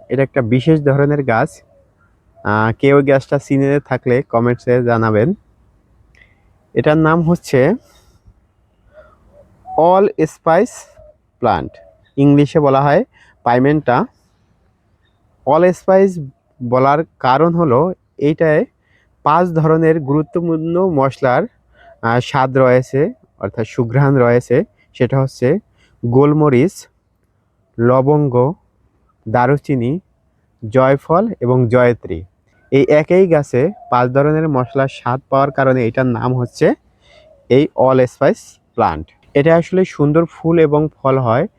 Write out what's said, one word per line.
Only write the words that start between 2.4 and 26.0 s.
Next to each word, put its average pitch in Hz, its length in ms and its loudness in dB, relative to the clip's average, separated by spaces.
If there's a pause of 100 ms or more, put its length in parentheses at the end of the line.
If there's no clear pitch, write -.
আহ, 107 360 0
কেউ 139 220 4
গাছটা 139 380 0
চিনে 139 400 -2
থাকলে 127 420 -4
কমেন্টসে 120 640 -2
জানাবেন। 113 500 0 (1400)
এটার 151 240 0
নাম 160 240 2
হচ্ছে 156 520 0 (2000)
অল 180 320 2 (160)
স্পাইস 170 460 -2 (680)
প্ল্যান্ট, 90 320 -2 (460)
ইংলিশে 143 420 2
বলা 135 220 2
হয় 147 220 0 (400)
পাইমেন্টা। 135 600 0 (1400)
অল 165 260 2
স্পাইস 190 480 0 (440)
বলার 135 400 0 (160)
কারণ 143 340 2
হলো 165 400 0 (240)
এইটায় 160 480 0 (580)
পাঁচ 165 240 2
ধরনের 160 520 2
গুরুত্বপূর্ণ 165 880 -2
মশলার, 135 540 -2 (580)
আহ, 117 180 0
স্বাদ 131 380 -2
রয়েছে, 131 560 0 (260)
অর্থাৎ 104 280 -8
সুঘ্রাণ 135 500 0
রয়েছে। 120 460 0 (300)
সেটা 135 280 -2
হচ্ছে 135 380 -2 (460)